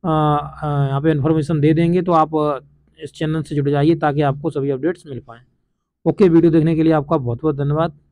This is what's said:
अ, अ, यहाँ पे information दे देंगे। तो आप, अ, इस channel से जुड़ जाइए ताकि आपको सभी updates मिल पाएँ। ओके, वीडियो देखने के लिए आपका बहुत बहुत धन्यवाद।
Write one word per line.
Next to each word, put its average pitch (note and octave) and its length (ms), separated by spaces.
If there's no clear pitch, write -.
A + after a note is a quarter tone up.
अ, F3+ 40
अ, D3 800
यहाँ C#3 120
पे D#3+ 100
information D#3 500
दे D#3 140
देंगे। E3+ 280
तो F3 100
आप, D#3 240
अ, D3+ 220
इस D3 100
channel D#3 300
से D3+ 120
जुड़ C#3+ 160
जाइए D3 240
ताकि D3+ 260
आपको C#3+ 300
सभी C#3 200
updates D#3 360
मिल B2+ 140
पाएँ। A#2 200
ओके, E3+ 220
वीडियो E3 240
देखने D#3+ 240
के D#3+ 60
लिए D#3+ 100
आपका D3+ 240
बहुत B2 260
बहुत D#3 140
धन्यवाद। D3+ 420